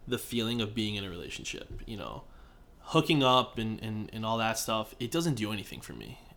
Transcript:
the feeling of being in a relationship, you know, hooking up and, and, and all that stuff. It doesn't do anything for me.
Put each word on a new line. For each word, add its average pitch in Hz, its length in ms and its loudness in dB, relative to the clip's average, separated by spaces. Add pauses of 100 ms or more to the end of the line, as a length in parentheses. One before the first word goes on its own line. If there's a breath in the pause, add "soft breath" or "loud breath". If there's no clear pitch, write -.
the 123 120 0
feeling 117 420 0
of 107 140 -2
being 107 200 2
in 98 100 -2
a 92 60 -6
relationship, - 760 -8
you 110 120 -8
know, 60 260 -8 (580 soft breath)
hooking 156 420 4
up 127 360 6
and, 110 240 -2
and, 107 300 -4
and 110 120 -4
all 113 140 2
that 113 180 2
stuff. 110 440 -2
It 120 100 -2
doesn't 165 240 2
do 110 180 0
anything 95 280 -6
for - 140 -12
me. 58 260 -12 (160)